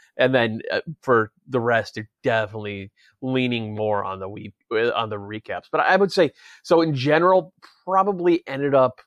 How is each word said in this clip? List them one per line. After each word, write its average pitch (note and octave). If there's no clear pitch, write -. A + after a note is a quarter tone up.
And B2+
then, A#2
uh, -
for A2+
the B2+
rest, A#2
you're A2
definitely G#2
leaning B2
more G#2
on F#2+
the F#2+
week, G#2
uh, A2+
on G#2+
the G#2
recaps. G2+
But D#3+
I F#3
would F#3+
say, D#3+
so E3+
in D#3+
general, E3+
probably F#3
ended C#3
up B2+